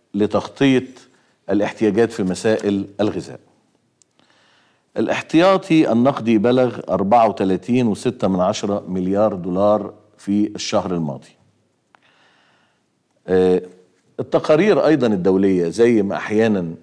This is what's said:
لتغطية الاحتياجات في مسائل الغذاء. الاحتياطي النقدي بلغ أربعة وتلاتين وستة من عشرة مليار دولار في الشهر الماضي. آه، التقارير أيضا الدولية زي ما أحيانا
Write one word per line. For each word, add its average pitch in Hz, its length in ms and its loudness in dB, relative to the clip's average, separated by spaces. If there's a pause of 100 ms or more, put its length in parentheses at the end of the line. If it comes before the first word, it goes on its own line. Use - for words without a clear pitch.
(140)
لتغطية 104 760 0 (600)
الاحتياجات 104 640 0
في 107 120 -6
مسائل 98 600 -2 (140)
الغذاء. 98 400 -6 (1600)
الاحتياطي 165 920 0
النقدي 117 460 2
بلغ 120 420 0 (100)
أربعة 101 400 2
وتلاتين 101 580 -2
وستة 107 400 -4
من 95 120 0
عشرة 101 480 -2
مليار 95 480 -2
دولار 95 580 -2 (240)
في 104 380 -2
الشهر 98 380 -4
الماضي. 76 360 -6 (2000)
آه، 92 340 2 (580)
التقارير 156 640 2
أيضا 143 220 2
الدولية 95 600 2
زي 113 320 4
ما 98 140 -2
أحيانا 104 680 -2